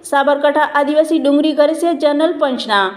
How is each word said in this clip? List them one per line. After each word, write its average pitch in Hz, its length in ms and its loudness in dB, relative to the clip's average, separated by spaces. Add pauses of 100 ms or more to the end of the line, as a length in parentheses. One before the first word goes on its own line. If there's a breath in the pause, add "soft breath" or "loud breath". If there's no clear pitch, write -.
સાબરકાંઠા 285 640 0 (120)
આદિવાસી 302 380 0
ડુંગરી 285 340 2
ઘરેસિયા 311 400 0
જનરલ 294 460 0
પંચના 220 480 -2 (100)